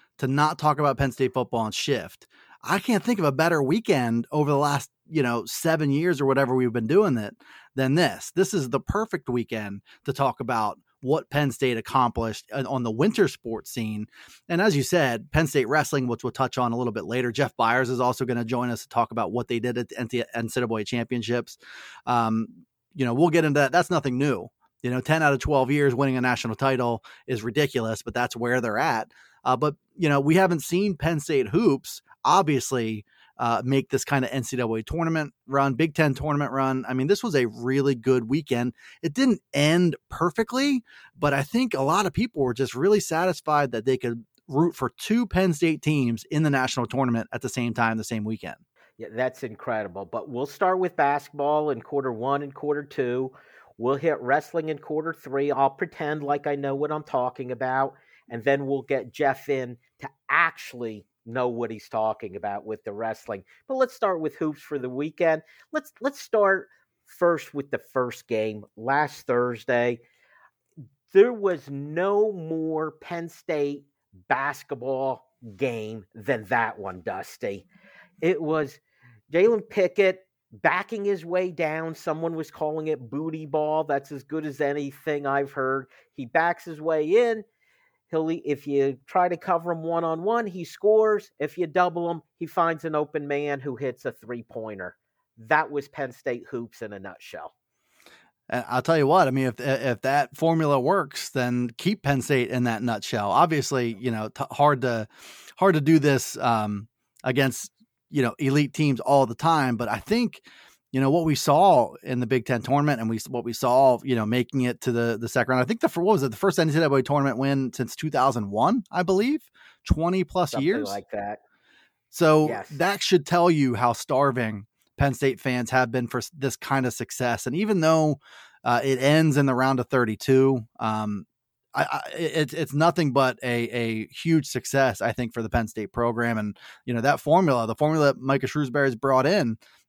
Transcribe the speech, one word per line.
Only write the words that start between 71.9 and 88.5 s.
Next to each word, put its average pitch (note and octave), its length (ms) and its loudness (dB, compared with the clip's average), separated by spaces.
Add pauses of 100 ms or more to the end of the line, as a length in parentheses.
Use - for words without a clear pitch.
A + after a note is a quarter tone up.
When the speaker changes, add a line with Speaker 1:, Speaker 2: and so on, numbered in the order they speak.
Speaker 2:
more D#3+ 600 -4
Penn E3+ 360 -10
State C#3+ 560 -4 (440)
basketball C3+ 1000 -4 (300)
game A2+ 580 -6
than A2 300 -4
that A2+ 340 -2
one, F#2+ 240 -10
Dusty. G2 640 -8 (560)
It E3 180 0
was D#3 380 -4 (540)
Jalen G#3 360 2
Pickett F#3 520 2 (320)
backing F#3 520 -2
his G3 200 -2
way F#3 260 -2
down. D#3+ 460 -4
Someone E3 400 -4
was D#3+ 160 -8
calling D#3 340 -6
it C3+ 240 -6
booty D#3 360 -6
ball. D3+ 360 0
That's D3 300 -2
as C#3 100 -12
good D#3 240 -6
as C#3+ 140 -8
anything C#3+ 640 -4
I've C#3 240 0
heard. C3+ 360 -2 (280)
He C3+ 100 -10
backs E3+ 400 0
his D#3+ 160 -12
way D#3+ 240 0
in. A3 380 2 (640)
He'll, D#3+ 220 -2
if D3 380 -4